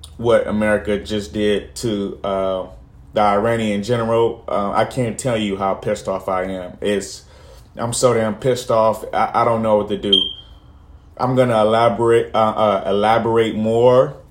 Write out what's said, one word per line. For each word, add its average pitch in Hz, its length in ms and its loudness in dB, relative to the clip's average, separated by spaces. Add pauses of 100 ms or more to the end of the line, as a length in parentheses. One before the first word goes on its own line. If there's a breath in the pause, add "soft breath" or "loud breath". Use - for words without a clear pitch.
(180)
what 113 300 2
America 104 520 0
just 101 340 -6
did 104 440 -2
to, 101 460 -6
uh, 95 440 -4 (460)
the 107 80 2
Iranian 104 600 0
general, 113 680 0
uh, 101 240 -2
I 110 140 2
can't 113 320 -4
tell 117 200 -2
you 104 200 -2
how 98 160 -2
pissed - 340 -6
off 95 220 -4
I 92 140 -2
am. 92 360 -10
It's, - 460 -4 (500 loud breath)
I'm 117 180 -6
so 123 200 2
damn 110 220 0
pissed 123 340 -2
off. 110 340 2 (100)
I, 107 180 0 (100)
I 120 40 4
don't 113 180 0
know 107 140 2
what 101 120 0
to 104 80 -4
do. 101 160 0 (1040 loud breath)
I'm 131 180 0
gonna 120 240 2
elaborate, 113 760 2
uh, - 20 2
uh, 107 480 2
elaborate 110 720 2
more 123 600 2 (160)